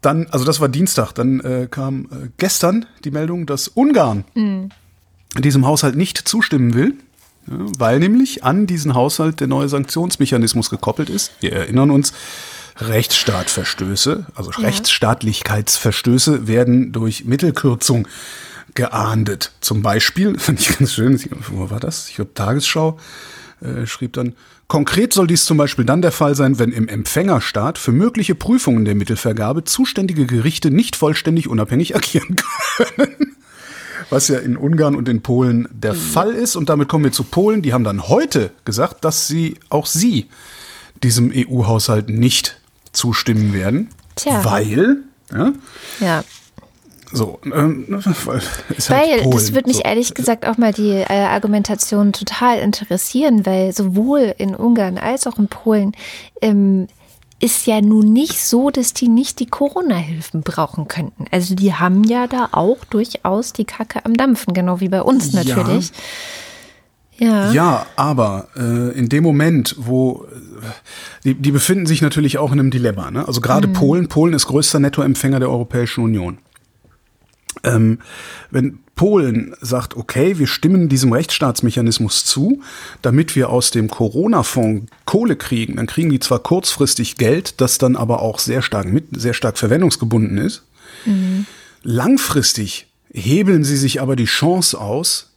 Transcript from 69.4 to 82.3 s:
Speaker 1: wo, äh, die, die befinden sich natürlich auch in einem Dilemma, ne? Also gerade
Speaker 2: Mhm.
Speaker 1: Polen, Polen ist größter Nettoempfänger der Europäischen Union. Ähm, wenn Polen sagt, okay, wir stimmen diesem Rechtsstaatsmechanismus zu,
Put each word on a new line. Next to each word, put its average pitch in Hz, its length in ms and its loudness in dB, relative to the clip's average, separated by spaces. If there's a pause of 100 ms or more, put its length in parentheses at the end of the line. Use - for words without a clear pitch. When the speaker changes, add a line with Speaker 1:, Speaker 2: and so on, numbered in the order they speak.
Speaker 1:
wo, 127 520 -2
äh, - 340 -18 (580)
die, 135 120 2
die 143 160 0
befinden 180 340 2
sich 156 160 2
natürlich 147 360 0
auch 139 140 0
in 143 80 2
einem 135 120 4
Dilemma, 107 380 -2
ne? 123 180 -6
Also 120 140 -2
gerade 196 260 2
Speaker 2:
Mhm. 190 60 0
Speaker 1:
Polen, 165 360 2
Polen 160 240 2
ist 143 120 0
größter 147 340 0
Nettoempfänger 139 600 2
der 127 100 0
Europäischen 120 540 -2
Union. 104 340 -2 (1300)
Ähm, 113 360 2 (520)
wenn 131 280 -2 (160)
Polen 170 640 2
sagt, 120 380 -6
okay, 156 420 0
wir 135 80 2
stimmen 175 400 2
diesem 131 240 4
Rechtsstaatsmechanismus 120 1120 0
zu, 220 380 0 (400)